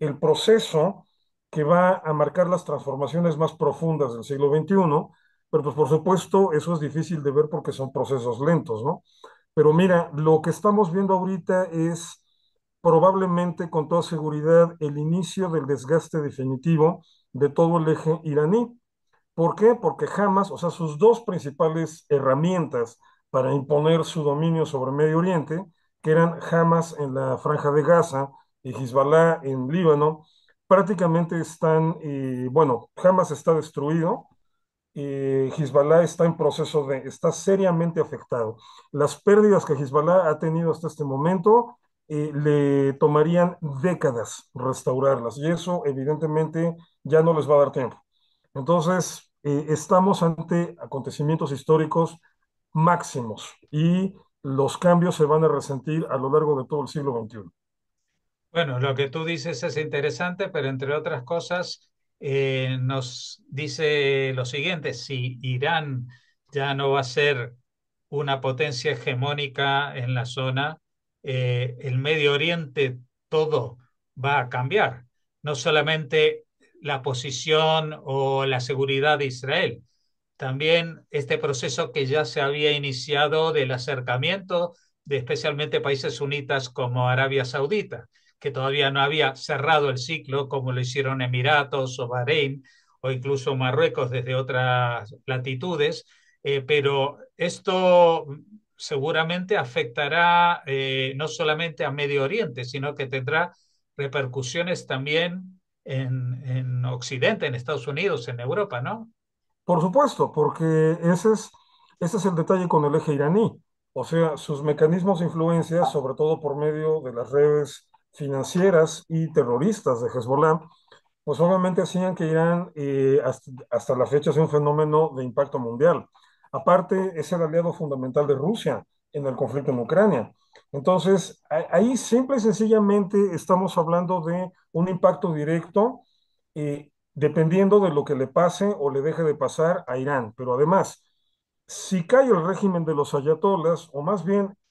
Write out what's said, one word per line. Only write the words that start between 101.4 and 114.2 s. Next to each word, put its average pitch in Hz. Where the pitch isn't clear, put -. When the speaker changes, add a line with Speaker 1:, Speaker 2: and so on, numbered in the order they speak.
Speaker 2:
a 139
Medio 143
Oriente, 147
sino 147
que -
tendrá 143
repercusiones 143
también 156
en, 127
en 127
Occidente, 127
en 131
Estados 131
Unidos, 156
en 123
Europa, 143
¿no? 208
Speaker 1:
Por 175
supuesto, 185
porque 156
ese 180
es, 208
ese 175
es 175
el 190
detalle 180
con 160
el 147
eje 151
iraní. 160
O 131
sea, 160